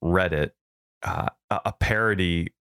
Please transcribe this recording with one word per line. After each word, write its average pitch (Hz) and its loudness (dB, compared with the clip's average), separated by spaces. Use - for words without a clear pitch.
Reddit, 85 2
uh, - -4
a, 104 0
a 104 -2
parody 95 0